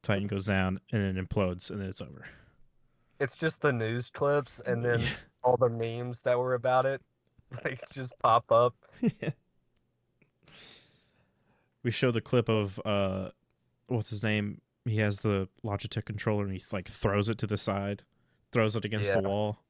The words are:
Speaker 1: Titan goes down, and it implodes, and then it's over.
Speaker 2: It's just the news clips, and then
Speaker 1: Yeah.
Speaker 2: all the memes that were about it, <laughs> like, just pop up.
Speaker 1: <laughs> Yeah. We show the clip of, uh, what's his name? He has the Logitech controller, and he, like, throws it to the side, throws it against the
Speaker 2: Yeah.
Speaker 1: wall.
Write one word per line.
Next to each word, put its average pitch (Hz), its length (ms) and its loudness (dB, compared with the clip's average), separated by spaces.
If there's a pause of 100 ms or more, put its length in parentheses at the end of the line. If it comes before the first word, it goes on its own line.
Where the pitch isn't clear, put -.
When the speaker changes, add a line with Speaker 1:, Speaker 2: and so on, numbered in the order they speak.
Speaker 1:
Titan 101 240 0
goes 98 180 -2
down, 95 320 2 (140)
and 95 260 0
it 92 100 -4
implodes, 92 420 -2
and 101 100 -8
then 95 80 -6
it's 95 120 -10
over. 71 260 -14 (920)
Speaker 2:
It's 139 160 -2
just - 260 -4
the 147 120 2
news 117 380 -2
clips, 143 500 -2
and 120 240 -2
then 120 160 2
Speaker 1:
Yeah. 123 80 -2 (340)
Speaker 2:
all 127 140 4
the 123 140 4
memes 117 520 -6
that 123 160 2
were 127 160 0
about 127 320 2
it, 135 160 -2 (300)
<laughs> - 320 -18
like, - 260 -6
just 127 300 -10
pop 117 320 6
up. 120 240 6 (260)
Speaker 1:
<laughs> 233 80 4 (100)
Yeah. 117 100 -2 (2500)
We 120 80 0
show 127 200 2
the 113 120 0
clip 123 260 2
of, 104 380 2
uh, 95 420 0 (600)
what's 117 200 -2
his 104 140 -8
name? 107 400 -2 (240)
He 110 140 0
has 104 200 0
the 98 300 2 (120)
Logitech 104 440 -4
controller, 104 380 -2
and 98 100 -6
he, 90 180 -10
like, 95 160 -6
throws 101 400 0
it 113 80 -2
to 110 100 -4
the 101 120 -2
side, 101 440 -2 (500)
throws 110 220 2
it 110 120 -4
against 104 260 -2
the 95 80 4
Speaker 2:
Yeah. 98 80 -2
Speaker 1:
wall. 104 300 -2 (120)